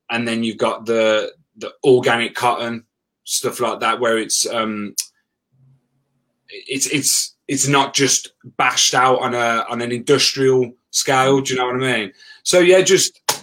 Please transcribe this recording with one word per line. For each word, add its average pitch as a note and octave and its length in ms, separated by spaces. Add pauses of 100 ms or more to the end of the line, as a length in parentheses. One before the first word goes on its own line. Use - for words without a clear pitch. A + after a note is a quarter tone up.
(100)
and A#2 160
then A#2 160
you've A2 160
got A2+ 280
the, A2 460 (240)
the A2 160 (120)
organic B2 500
cotton, A#2 500 (400)
stuff - 360
like A2+ 200
that, A2+ 200
where A2+ 180
it's, - 280
um, G#2+ 480 (1500)
it's, A#2 400
it's, - 460 (140)
it's C#3 200
not C#3 260
just - 380 (240)
bashed - 380
out B2+ 260
on B2 140
a, A#2 340
on A#2 140
an A#2+ 100
industrial C3 800 (180)
scale. C3+ 500
Do C3+ 140
you B2+ 60
know B2+ 60
what B2 160
I B2+ 160
mean? G2+ 140 (300)
So - 180
yeah, F3+ 220
just, - 380 (220)